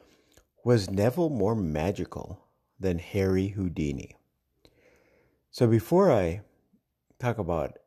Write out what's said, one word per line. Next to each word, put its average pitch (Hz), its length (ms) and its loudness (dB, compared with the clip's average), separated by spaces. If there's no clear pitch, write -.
Was 113 280 2
Neville 123 400 0
more 113 240 0
magical 85 880 -4
than 92 200 -2
Harry 95 500 0
Houdini? 82 680 -4
So - 160 2
before 160 460 4
I 98 300 0
talk 117 200 -4
about 82 480 -4